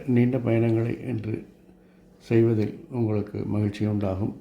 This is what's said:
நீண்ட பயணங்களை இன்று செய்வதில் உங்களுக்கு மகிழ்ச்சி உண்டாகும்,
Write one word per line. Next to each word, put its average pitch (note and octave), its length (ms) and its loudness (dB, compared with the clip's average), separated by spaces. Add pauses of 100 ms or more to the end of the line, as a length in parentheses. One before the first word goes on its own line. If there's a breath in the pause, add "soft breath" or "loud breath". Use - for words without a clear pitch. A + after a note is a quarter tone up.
நீண்ட B2 320 4
பயணங்களை A2+ 540 2 (120)
இன்று A2 300 -6 (920 soft breath)
செய்வதில் A2+ 500 4 (140)
உங்களுக்கு G#2+ 580 -2
மகிழ்ச்சி G#2 380 0
உண்டாகும், G2+ 560 -2